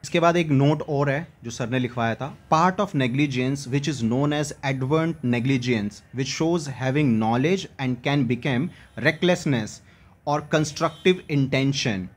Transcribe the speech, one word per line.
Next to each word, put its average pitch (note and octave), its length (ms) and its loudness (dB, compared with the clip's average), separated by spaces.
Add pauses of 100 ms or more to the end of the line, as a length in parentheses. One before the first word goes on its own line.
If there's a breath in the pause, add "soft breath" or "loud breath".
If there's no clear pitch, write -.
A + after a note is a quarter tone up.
इसके - 160 -2
बाद E3+ 180 4
एक E3 120 0
नोट C#3+ 320 4
और C#3+ 280 0
है D3+ 180 -2 (160)
जो A#2 80 -8
सर A#2+ 180 -6
ने B2+ 100 0
लिखवाया A#2 360 -2
था, C#3 220 -10 (160)
"Part F3+ 260 4
of G3+ 160 -2
negligence C3 720 0
which C#3+ 220 -2
is A#2+ 140 -4
known C#3+ 400 0
as D3 100 -8 (120)
advertent D3 600 -2
negligence A#2+ 680 0 (220)
which C3+ 260 -4
shows E3 220 0 (200)
having C3 400 2
knowledge C3+ 420 2
and B2+ 300 -4 (120)
can C#3+ 200 2
become C3 420 -2 (340 loud breath)
recklessness D#3 680 0 (600 soft breath)
or D3 120 0 (140)
constructive D#3 600 2 (160)
intention C3+ 840 0